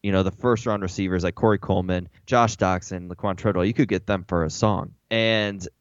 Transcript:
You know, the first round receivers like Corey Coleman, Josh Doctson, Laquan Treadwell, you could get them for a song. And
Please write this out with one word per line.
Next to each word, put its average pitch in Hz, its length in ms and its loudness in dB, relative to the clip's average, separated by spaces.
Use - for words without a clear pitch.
You 101 100 0
know, 95 100 4
the 92 100 0
first 120 340 0
round 104 160 0
receivers 92 420 -2
like 90 100 0
Corey 107 240 2
Coleman, 92 500 -2
Josh 120 300 2
Doctson, 92 520 -2
Laquan 92 280 -4
Treadwell, 92 280 0
you 113 80 2
could 123 160 2
get 92 180 -2
them 98 220 -2
for 85 160 0
a 80 60 -2
song. - 440 -2
And 107 560 0